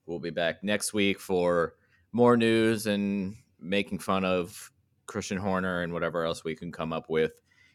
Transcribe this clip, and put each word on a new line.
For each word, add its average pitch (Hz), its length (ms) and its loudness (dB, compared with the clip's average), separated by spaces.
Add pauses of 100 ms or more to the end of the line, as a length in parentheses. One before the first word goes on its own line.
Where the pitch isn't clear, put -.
We'll 82 140 -8
be 85 100 -6
back 82 340 -2
next 104 300 -2
week 98 260 2
for 87 540 2 (380)
more 120 240 6
news 113 500 4
and 101 500 -2 (220)
making 98 400 -2
fun 95 260 0
of 92 460 -2 (360)
Christian 101 320 -6
Horner 92 440 -2
and 85 100 -4
whatever 82 320 -2
else 85 200 -4
we 80 100 -4
can 85 180 -10
come 80 200 -6
up 78 180 -6
with 117 320 0 (320)